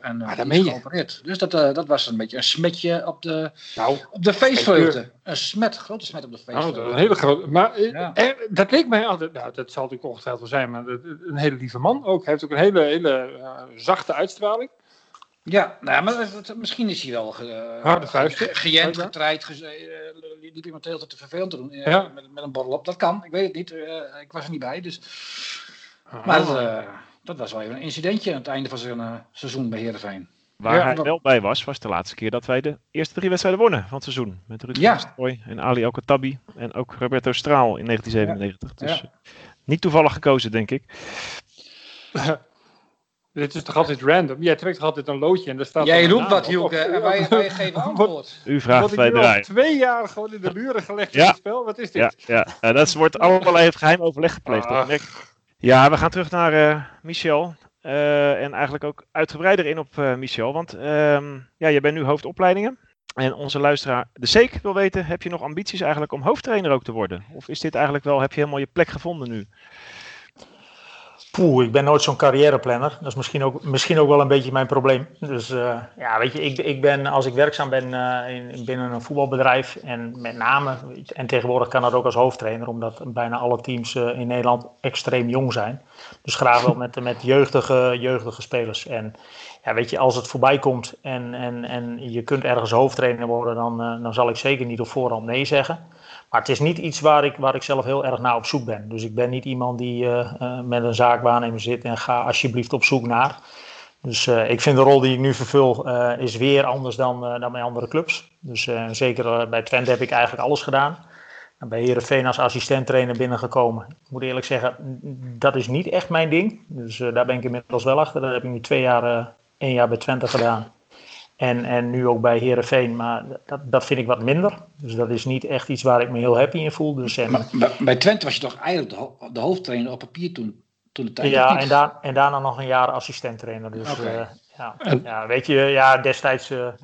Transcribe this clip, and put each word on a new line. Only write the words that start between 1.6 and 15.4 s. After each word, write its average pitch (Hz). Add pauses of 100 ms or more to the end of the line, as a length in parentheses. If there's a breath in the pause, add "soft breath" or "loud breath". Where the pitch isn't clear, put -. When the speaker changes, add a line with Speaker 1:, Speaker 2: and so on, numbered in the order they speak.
Speaker 1:
dat 147
was 139
een 117
beetje 110
een 123
smetje 170
op -
de, 156 (260 loud breath)
Speaker 2:
Nou, 131 (120)
Speaker 1:
op 185
de 202
feestvreugde. 196
Speaker 2:
kijk, - (100)
Speaker 1:
Een 175
smet, 214
grote -
smet 147
op 120
de 117 (100)
Speaker 2:
nou, -
dat 123
is 151
Speaker 1:
feestvreugde. 120
Speaker 2:
een 123
hele 214
grote, 143
maar, 180
eh, 220
Speaker 1:
Ja. 175
Speaker 2:
er, 254 (120)
dat 196
leek 277
mij 220
altijd, 165
nou, 120
dat 127
zal 139
natuurlijk 135
ongetwijfeld 117
wel 139
zijn, 123
maar 120
dat, 123 (260)
een 147
hele 143
lieve 123
man 240
ook. 190
Hij 151
heeft 151
ook 147
een 147
hele, 185
hele, 147 (100)
eh, 131 (140)
zachte 160
uitstraling. 208 (760 soft breath)